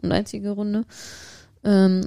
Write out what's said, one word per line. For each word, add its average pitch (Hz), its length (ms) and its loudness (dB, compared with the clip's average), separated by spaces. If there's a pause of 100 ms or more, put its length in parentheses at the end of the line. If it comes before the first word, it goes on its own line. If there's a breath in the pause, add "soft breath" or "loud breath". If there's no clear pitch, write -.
und 185 100 -4
einzige 202 400 -4
Runde. 208 340 -4 (800 loud breath)
Ähm, 190 440 4